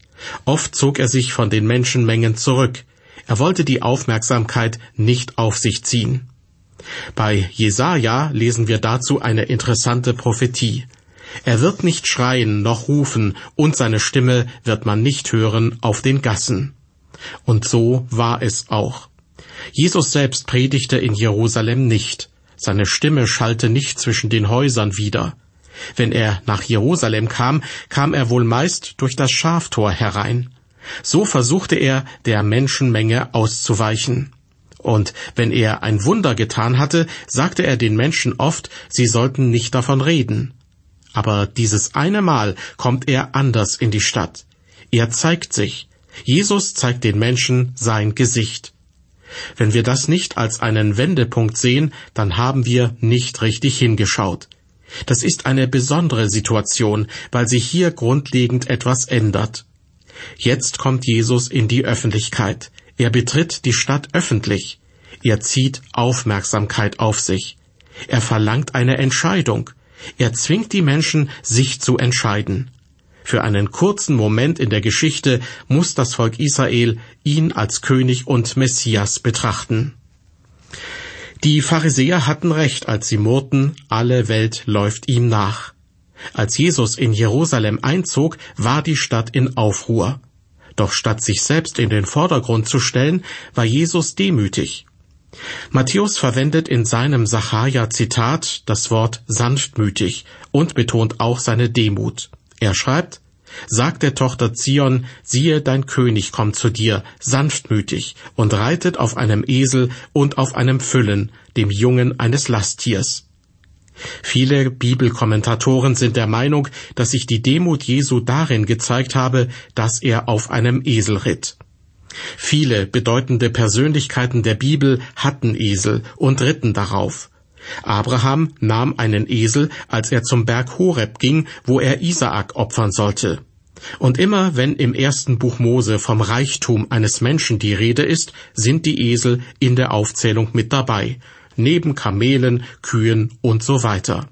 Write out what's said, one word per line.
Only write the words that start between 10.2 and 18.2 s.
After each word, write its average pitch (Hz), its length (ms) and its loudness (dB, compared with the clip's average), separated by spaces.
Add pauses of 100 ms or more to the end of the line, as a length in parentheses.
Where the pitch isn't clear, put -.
Er 113 160 2
wird 185 240 0
nicht 165 220 0
schreien 120 560 0
noch 113 260 0
rufen, 135 480 0 (180)
und 151 220 2
seine 110 240 0
Stimme 123 460 2 (180)
wird 110 220 -2
man 107 160 2
nicht 139 300 -2
hören 113 480 2
auf 110 220 -2
den 135 200 2
Gassen. 113 520 -2 (720)
Und 110 200 2
so 123 460 2
war 117 320 0